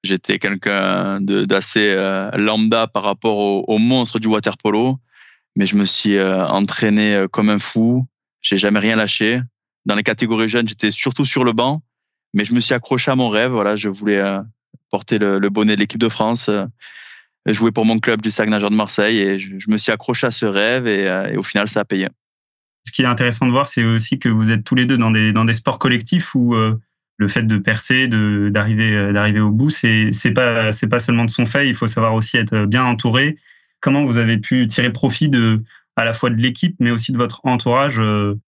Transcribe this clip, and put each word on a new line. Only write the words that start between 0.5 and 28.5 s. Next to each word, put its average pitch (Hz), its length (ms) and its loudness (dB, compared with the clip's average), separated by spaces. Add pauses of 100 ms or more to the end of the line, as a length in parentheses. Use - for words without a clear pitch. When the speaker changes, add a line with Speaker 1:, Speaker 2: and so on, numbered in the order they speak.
Speaker 1:
de, 98 260 0
d'assez, 98 520 0
euh, 98 400 -4
lambda 110 480 2
par 104 160 -6
rapport 104 380 -2
au, 101 280 0
au 107 120 2
monstre 117 400 2
du 110 80 -2
water 107 280 0
polo. 117 420 0 (580)
Mais 98 100 2
je 98 100 -2
me 101 100 4
suis, 101 320 0
euh, 95 280 0
entraîné, 104 680 0
euh, 95 120 0
comme 107 220 0
un 104 80 2
fou. 117 480 0 (360)
J'ai - 160 0
jamais 101 200 2
rien 107 200 0
lâché. 110 440 0 (460)
Dans 104 80 0
les 104 80 -2
catégories 110 440 0
jeunes, 117 200 0
j'étais 107 240 -2
surtout 135 340 -2
sur 131 180 -2
le 120 100 2
banc. 131 280 0 (540)
Mais 104 80 2
je 110 100 -2
me 123 60 4
suis 123 160 0
accroché 123 340 -2
à 131 60 0
mon 127 140 0
rêve. 113 220 0
Voilà, 104 240 0
je 104 140 -4
voulais, 101 300 -2
euh, 98 220 -2 (500)
porter 107 260 -2
le, 98 220 2
le 101 100 2
bonnet 107 260 2
de 98 40 -4
l'équipe 104 200 -2
de 113 100 2
France, 113 400 -2
euh, 104 160 -2 (840)
jouer 110 240 2
pour 113 140 0
mon 113 120 4
club 110 240 0
du 110 80 -2
Cercle 107 220 0
Nageur 104 180 0
de 104 60 2
Marseille. 107 440 0
Et 98 200 0
je, 98 180 -12
je 107 140 -4
me 107 60 2
suis 110 140 -2
accroché 120 360 -2
à 117 40 0
ce - 140 -4
rêve 110 400 0
et, 101 220 0
euh, 95 240 -2
et 101 60 -2
au 98 60 -4
final, 104 240 -2
ça 110 120 -4
a 101 60 -2
payé. 95 240 -2 (760)
Speaker 2:
Ce - 60 -10
qui - 100 -4
est 127 40 2
intéressant 123 420 0
de 123 40 2
voir, 135 140 2
c'est - 180 -2
aussi 113 360 0
que 120 100 0
vous 110 220 2
êtes 113 120 0
tous 127 120 -2
les 127 100 2
deux 127 140 0
dans 113 100 2
des, 110 220 2
dans 113 140 2
des 113 80 0
sports 127 260 -4
collectifs 127 560 0
où, 120 180 2
euh, 110 220 2 (420)
le 101 120 0
fait 117 140 -2
de 110 140 2
percer, 120 520 0
de, 104 400 0
d'arriver, 107 420 2